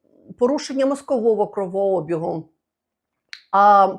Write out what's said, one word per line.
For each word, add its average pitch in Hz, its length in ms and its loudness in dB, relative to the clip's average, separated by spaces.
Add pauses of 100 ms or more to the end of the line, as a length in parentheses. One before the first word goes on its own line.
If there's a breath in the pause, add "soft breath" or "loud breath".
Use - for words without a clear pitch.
(380)
порушення 269 480 -2
мозкового 233 600 -2
кровообігу. 175 1000 -4 (1040)
А 196 360 6 (100)